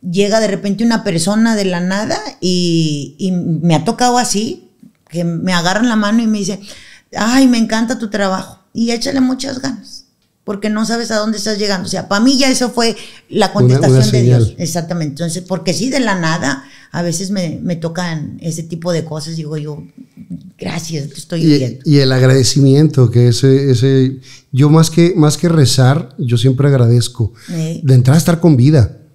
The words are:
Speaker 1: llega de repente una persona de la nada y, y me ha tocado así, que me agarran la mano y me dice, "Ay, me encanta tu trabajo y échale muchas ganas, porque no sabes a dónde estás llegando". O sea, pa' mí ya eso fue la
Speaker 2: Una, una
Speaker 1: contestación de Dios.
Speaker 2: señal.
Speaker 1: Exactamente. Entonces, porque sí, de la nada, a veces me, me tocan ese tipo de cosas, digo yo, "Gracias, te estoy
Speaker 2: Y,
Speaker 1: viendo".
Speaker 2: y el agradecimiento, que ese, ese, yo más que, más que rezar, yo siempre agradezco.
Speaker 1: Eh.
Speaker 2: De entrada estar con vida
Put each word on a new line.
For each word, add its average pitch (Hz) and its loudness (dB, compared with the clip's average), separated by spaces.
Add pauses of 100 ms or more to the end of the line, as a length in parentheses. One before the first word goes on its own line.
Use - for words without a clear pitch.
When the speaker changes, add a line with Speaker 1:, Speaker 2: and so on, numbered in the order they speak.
Speaker 1:
llega 202 0
de 214 0
repente 202 -4
una 226 0
persona 208 0
de 202 -2
la 180 -2
nada 202 -4 (220)
y, 165 -2
y 190 -4
me 165 0
ha 151 -2
tocado 240 0
así, 233 -4 (400)
que 170 -6
me 170 -2
agarran 185 0
la 226 0
mano 214 0
y 226 0
me 214 -2
dice, 196 -6 (560)
"Ay, 254 2
me 240 2
encanta 226 -2
tu 220 -6
trabajo 196 -4 (140)
y 233 -2
échale 262 -2
muchas 262 -4
ganas, 226 -10 (380)
porque 208 -6
no 214 -2
sabes 233 -4
a 226 -2
dónde 214 -4
estás 208 -4
llegando". 196 -4
O - -10
sea, 185 -6
pa' 202 0
mí 262 4
ya 262 2
eso 254 0
fue 233 0 (340)
la 185 0
Speaker 2:
Una, 202 2
una 127 4
Speaker 1:
contestación 131 4
de 123 2
Dios. 120 4
Speaker 2:
señal. - -2
Speaker 1:
Exactamente. 170 -4
Entonces, 165 -8
porque 185 -4
sí, 220 -4
de 277 -2
la 208 -2
nada, 160 -4 (280)
a 170 -4
veces 175 -4
me, 180 -4
me 175 -4
tocan 165 -8
ese 165 -8
tipo 165 -8
de 160 -2
cosas, 156 -12
digo 156 -8
yo, 151 -10 (720)
"Gracias, 160 -8
te - -20
estoy - -6
Speaker 2:
Y, 151 4
Speaker 1:
viendo". 120 -6
Speaker 2:
y 143 4
el 135 2
agradecimiento, 131 4
que 120 4
ese, 135 2
ese, 131 2 (320)
yo 139 4
más 160 6
que, 170 2
más 151 2
que 180 -2
rezar, 131 2
yo 120 -2
siempre 135 2
agradezco. 120 2 (180)
Speaker 1:
Eh. 165 -6
Speaker 2:
De 131 4
entrada 127 6
estar 170 2
con 165 4
vida 131 4 (180)